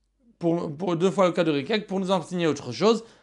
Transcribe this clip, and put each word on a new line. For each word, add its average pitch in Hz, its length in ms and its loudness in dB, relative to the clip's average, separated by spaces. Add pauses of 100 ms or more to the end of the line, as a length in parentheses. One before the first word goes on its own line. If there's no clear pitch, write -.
(380)
Pour, 170 360 -2
pour 170 220 -2
deux 180 140 2
fois 185 160 4
le 170 60 2
cas 170 120 2
de 160 60 2
Rikek, 175 360 -2
pour 190 140 -4
nous 185 100 -2
enseigner 175 360 0
autre 123 260 -2
chose. 208 320 2 (180)